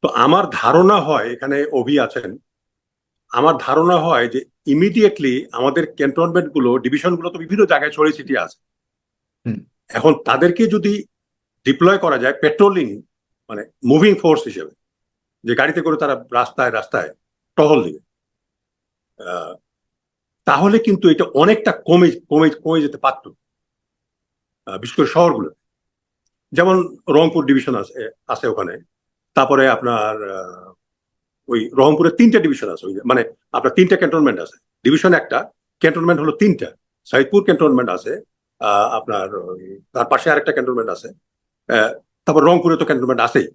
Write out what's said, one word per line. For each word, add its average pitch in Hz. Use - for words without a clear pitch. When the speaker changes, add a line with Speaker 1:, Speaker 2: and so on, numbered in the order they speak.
Speaker 1:
তো -
আমার 147
ধারণা 175
হয়, 127
এখানে 139
অভি 139
আছেন, 117
আমার 147
ধারণা 165
হয় 151
যে 131
ইমিডিয়েটলি 160
আমাদের 139
ক্যান্টনমেন্ট 160
গুলো, 127
ডিভিশন 143
গুলো 170
তো 175
বিভিন্ন 190
জায়গায় 147
ছড়িয়ে 151
ছিটিয়ে 135
আছে। 85
Speaker 2:
হুম। -
Speaker 1:
এখন 156
তাদেরকে 175
যদি 202
ডিপ্লয় 170
করা 160
যায় 131
পেট্রোলিং, 151
মানে 107
মুভিং 156
ফোর্স 185
হিসেবে, 85
যে 113
গাড়িতে 160
করে 151
তারা 143
রাস্তায় 123
রাস্তায় 104
টহল 147
দিবে, 78
আহ, 90
তাহলে 196
কিন্তু 196
এটা 156
অনেকটা 202
কমে, 175
কমে, 156
কমে 151
যেতে 143
পারত, 131
আহ, 95
বিশেষ 101
করে -
শহরগুলো। 139
যেমন 180
রংপুর 160
ডিভিশন 131
আছে, 110
আছে 127
ওখানে, 95
তারপরে 135
আপনার, 107
আহ, 92
ওই 117
রংপুরে 151
তিনটা 233
ডিভিশন 147
আছে, 85
ওই 98
যে, 95
মানে 120
আপনার 139
তিনটা 185
ক্যান্টনমেন্ট 147
আছে, -
ডিভিশন 139
একটা, -
ক্যান্টনমেন্ট 165
হলো 151
তিনটা, 156
সাইদপুর 139
ক্যান্টনমেন্ট 143
আছে, 110
আহ, 104
আপনার 104
ওই 92
তার 117
পাশে 139
আরেকটা 147
ক্যান্টনমেন্ট 123
আছে, -
আহ, 110
তারপর 151
রংপুরে 165
তো 160
ক্যান্টনমেন্ট 131
আছেই। 117